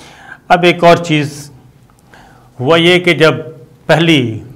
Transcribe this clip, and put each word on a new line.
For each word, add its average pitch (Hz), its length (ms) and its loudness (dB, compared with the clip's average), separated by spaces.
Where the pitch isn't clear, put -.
अब 175 140 2
एक 175 200 0
और 170 140 6
चीज़ 151 520 -6
हुआ 151 160 0
ये 175 220 2
कि 175 160 0
जब 139 260 2
पहली 147 540 0